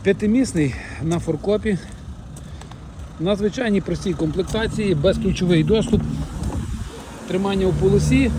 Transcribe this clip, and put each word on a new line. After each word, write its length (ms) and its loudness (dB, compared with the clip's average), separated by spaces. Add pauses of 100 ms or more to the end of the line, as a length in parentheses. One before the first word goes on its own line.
П'ятимісний 720 2 (260)
на 180 0
форкопі. 580 0 (1400)
На 160 0
звичайній 460 0
простій 320 -2
комплектації, 840 0
безключовий 680 4
доступ, 380 2 (1300)
тримання 400 0
у 60 4
полосі. 640 4